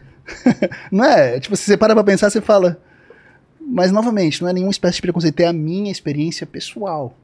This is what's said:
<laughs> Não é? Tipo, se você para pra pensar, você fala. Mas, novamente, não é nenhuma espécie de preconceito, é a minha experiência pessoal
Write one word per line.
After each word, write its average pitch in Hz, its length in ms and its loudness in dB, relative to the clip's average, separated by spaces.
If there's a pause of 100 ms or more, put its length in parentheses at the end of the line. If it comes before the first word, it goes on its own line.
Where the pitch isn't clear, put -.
(840)
<laughs> - 100 -14
Não 202 120 2
é? 135 360 4
Tipo, 202 160 -6
se - 80 -4
você 202 120 4
para 220 180 4
pra 214 100 4
pensar, 202 260 2
você 214 120 -2
fala. 180 360 2 (800)
Mas, 247 300 0
novamente, 202 520 0
não 175 60 -4
é 180 40 -2
nenhuma 180 180 -2
espécie 180 260 -2
de - 60 -12
preconceito, 170 380 -2
é 170 60 4
a 170 60 0
minha 170 380 -6
experiência 156 560 -6
pessoal 160 760 -10